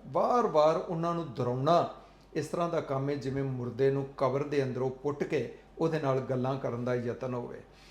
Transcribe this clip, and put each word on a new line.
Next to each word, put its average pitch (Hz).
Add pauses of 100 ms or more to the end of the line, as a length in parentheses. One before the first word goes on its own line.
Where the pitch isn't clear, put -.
ਵਾਰ-ਵਾਰ 165
ਉਹਨਾਂ 170
ਨੂੰ 160
ਦੁਹਰਾਉਣਾ 131 (400)
ਇਸ 147
ਤਰ੍ਹਾਂ 175
ਦਾ 165
ਕੰਮ 139
ਹੈ 147
ਜਿਵੇਂ 135
ਮੁਰਦੇ 127
ਨੂੰ 139 (100)
ਕਬਰ 135
ਦੇ 143
ਅੰਦਰੋਂ 127
ਪੁੱਟ 143
ਕੇ 127 (200)
ਉਹਦੇ 160
ਨਾਲ 135
ਗੱਲਾਂ 127
ਕਰਨ 120
ਦਾ 123
ਯਤਨ 120
ਹੋਵੇ। - (300)